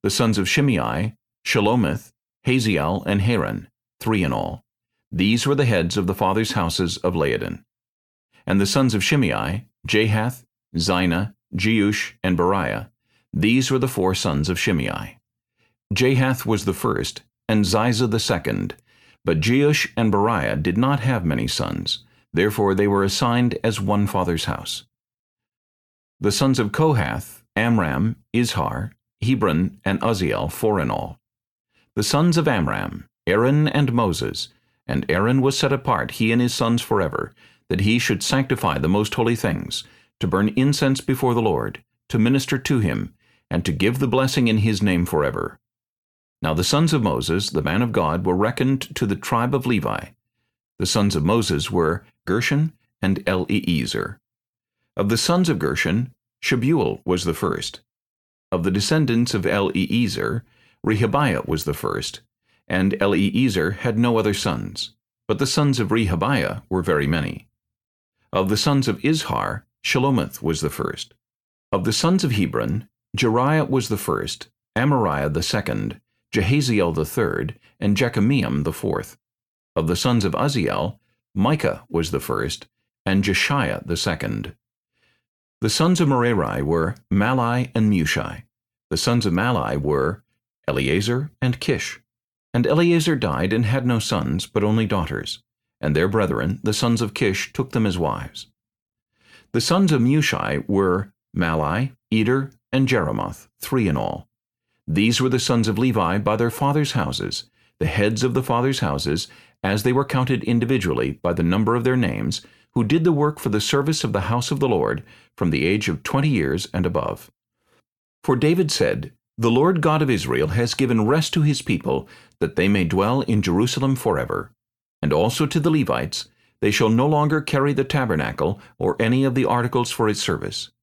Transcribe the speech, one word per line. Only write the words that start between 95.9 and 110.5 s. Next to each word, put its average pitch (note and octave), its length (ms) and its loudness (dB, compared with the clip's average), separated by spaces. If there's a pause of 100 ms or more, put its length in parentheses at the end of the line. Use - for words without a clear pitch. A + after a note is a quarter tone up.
their F2 140 4
brethren, F#2 520 0
the G#2+ 120 0
sons A#2 280 0
of G#2+ 140 -4
Kish, G2 380 0
took - 180 -4
them A2 160 2
as F2+ 100 0
wives. C2+ 500 -4 (1080)
The A#2+ 80 2
sons F#3 300 4
of B2+ 100 4
Mushi A#2+ 640 0
were F#2+ 460 2 (220)
Malai, E2+ 580 0 (180)
Eder, B2 400 0 (220)
and C3+ 120 2
Jeremoth, C#2+ 600 -2 (140)
three A#2+ 260 0
in D2+ 80 2
all. G1+ 320 -6 (580)
These G#2+ 360 2
were B2+ 80 2
the B2 100 2
sons A#2 300 2
of G2+ 100 -2
Levi G2+ 380 2
by G#2 180 0
their A#2 160 0
fathers' C#3+ 400 0
houses, - 540 -4 (340)
the - 60 0
heads G#2 380 0
of B2+ 100 0
the B2+ 100 0
fathers' B2+ 360 0
houses, C#2+ 500 -2 (340)
as G2+ 200 0
they B2 100 2
were C#3 100 2
counted B2+ 400 0
individually G2+ 680 0 (120)